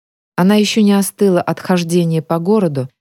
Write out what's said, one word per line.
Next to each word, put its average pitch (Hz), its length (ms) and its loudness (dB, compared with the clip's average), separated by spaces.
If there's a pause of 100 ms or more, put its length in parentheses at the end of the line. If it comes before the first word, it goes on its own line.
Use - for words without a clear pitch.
(360)
Она 190 180 2
ещё 214 280 0
не 202 100 4
остыла 196 500 0
от 160 180 -6
хождения 170 640 -2
по 165 160 -4
городу, 170 500 -2 (120)